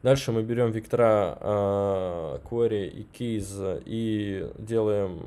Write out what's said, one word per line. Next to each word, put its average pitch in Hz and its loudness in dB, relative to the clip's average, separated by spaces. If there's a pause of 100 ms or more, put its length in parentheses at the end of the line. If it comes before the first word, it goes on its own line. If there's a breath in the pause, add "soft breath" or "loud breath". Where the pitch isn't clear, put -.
Дальше 127 4
мы 113 2
берём 117 2
вектора, 107 4
э, 98 0 (100)
query 110 0
и - -12
keys 98 -4
и 104 -2
делаем, 107 0